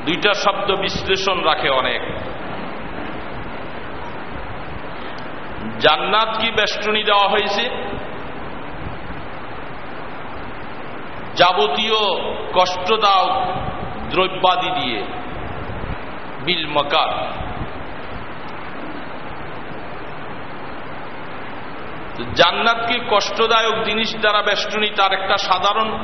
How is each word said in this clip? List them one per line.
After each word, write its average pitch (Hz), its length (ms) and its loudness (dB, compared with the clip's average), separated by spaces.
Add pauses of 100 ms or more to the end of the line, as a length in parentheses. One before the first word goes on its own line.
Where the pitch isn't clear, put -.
দুইটা 180 300 2
শব্দ 196 400 2
বিশ্লেষণ 185 640 0
রাখে 156 280 4
অনেক। 127 340 2 (3750)
জান্নাত 185 600 6
কি 226 120 2
বেষ্টনী 214 520 2
দেওয়া 208 260 6
হয়েছে? 185 360 2 (3750)
যাবতীয় 214 680 4 (520)
কষ্টদায়ক 190 800 4 (760)
দ্রব্যাদি 180 600 4
দিয়ে, 123 300 0 (1400)
বিল 165 220 0
মাকার। 147 440 2 (4000)
জান্নাতকে 226 640 4 (140)
কষ্টদায়ক 220 720 4
জিনিস 214 320 0
দ্বারা 214 260 4
বেষ্টনী, 208 480 2
তার 196 220 4
একটা 190 240 2
সাধারণ 202 520 4 (160)